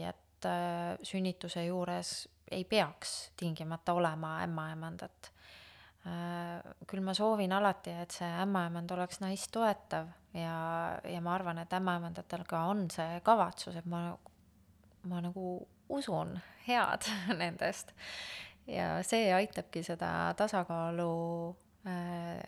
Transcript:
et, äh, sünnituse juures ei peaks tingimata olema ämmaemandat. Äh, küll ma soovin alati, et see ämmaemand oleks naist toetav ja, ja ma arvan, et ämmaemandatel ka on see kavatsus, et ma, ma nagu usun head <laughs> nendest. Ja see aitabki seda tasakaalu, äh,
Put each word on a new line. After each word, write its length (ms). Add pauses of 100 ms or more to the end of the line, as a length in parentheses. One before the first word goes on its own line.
et, 440
äh, 540
sünnituse 680
juures 640 (180)
ei 200
peaks 680
tingimata 600
olema 480
ämmaemandat. 880 (640)
Äh, 640 (240)
küll 180
ma 100
soovin 400
alati, 380
et 200
see 200
ämmaemand 600
oleks 280
naist 320
toetav 560 (220)
ja, 240 (480)
ja 200
ma 140
arvan, 240
et 140
ämmaemandatel 720
ka 180
on 220
see 320
kavatsus, 560
et 100
ma, 280 (880)
ma 200
nagu 220 (440)
usun 500 (240)
head 480 (120)
<laughs> 200
nendest. 500 (720)
Ja 360
see 320
aitabki 520
seda 500
tasakaalu, 800 (680)
äh, 680